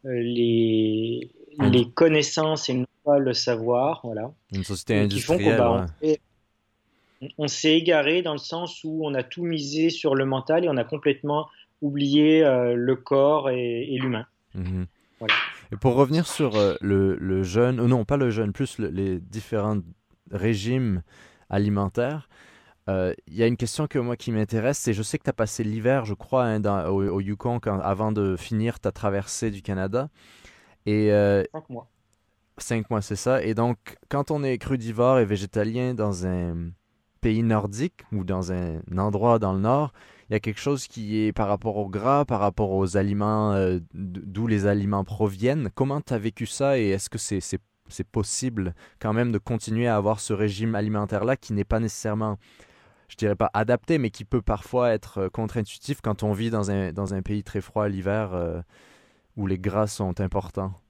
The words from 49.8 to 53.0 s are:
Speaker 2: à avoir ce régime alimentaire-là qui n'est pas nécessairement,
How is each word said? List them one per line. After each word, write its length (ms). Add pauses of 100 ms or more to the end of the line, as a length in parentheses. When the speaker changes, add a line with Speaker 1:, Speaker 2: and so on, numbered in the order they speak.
Speaker 2:
à 80
avoir 240
ce 140
régime 420
alimentaire-là 600
qui 180
n'est 120
pas 140
nécessairement, 580 (720)